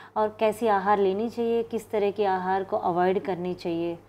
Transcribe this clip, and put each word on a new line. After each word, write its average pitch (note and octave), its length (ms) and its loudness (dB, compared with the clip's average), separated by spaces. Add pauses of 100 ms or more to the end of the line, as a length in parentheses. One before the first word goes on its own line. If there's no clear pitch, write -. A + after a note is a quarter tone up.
(160)
और G#3+ 240 0
कैसी G#3+ 260 2
आहार G3+ 320 4
लेनी G3 320 2
चाहिए, A#3 320 0
किस A3+ 280 -6
तरह G3+ 200 2
के G3+ 140 -2
आहार F#3+ 400 0
को G3 120 -4
अवॉइड F#3 460 2
करनी F3+ 320 -4
चाहिए। E3+ 440 -4 (100)